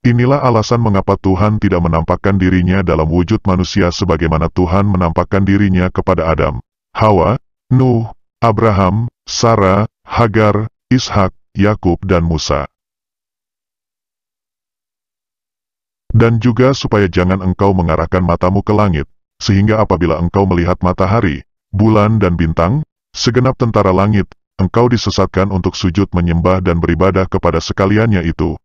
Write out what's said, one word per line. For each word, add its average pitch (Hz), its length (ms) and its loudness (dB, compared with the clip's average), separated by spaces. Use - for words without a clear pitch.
Inilah 123 400 2
alasan 117 400 0
mengapa 98 400 0
Tuhan 104 400 0
tidak 90 240 0
menampakkan 87 560 0
dirinya 90 400 2
dalam 80 240 0
wujud 87 400 0
manusia 92 480 0
sebagaimana 82 560 -2
Tuhan 92 400 0
menampakkan 90 560 0
dirinya 95 480 0
kepada 82 400 -2
Adam, 80 320 -2
Hawa, 104 400 2
Nuh, 123 400 0
Abraham, 107 720 0
Sarah, 104 560 2
Hagar, 107 640 0
Ishak, 104 480 0
Yakub 98 480 0
dan 90 240 0
Musa. 76 400 -2
Dan 117 320 2
juga 127 320 2
supaya 101 320 0
jangan 90 320 0
engkau 95 320 0
mengarahkan 82 540 0
matamu 90 420 0
ke 107 80 0
langit, 98 320 0
sehingga 107 400 2
apabila 85 400 0
engkau 85 240 0
melihat 90 400 0
matahari, 90 640 -2
bulan 107 480 2
dan 92 160 0
bintang, 85 480 -2
segenap 127 400 0
tentara 104 400 0
langit, 98 320 0
engkau 117 320 2
disesatkan 98 640 -2
untuk 90 240 -4
sujud 95 320 0
menyembah 87 480 0
dan 87 240 0
beribadah 92 480 0
kepada 85 320 -2
sekaliannya 104 640 0
itu 80 380 -4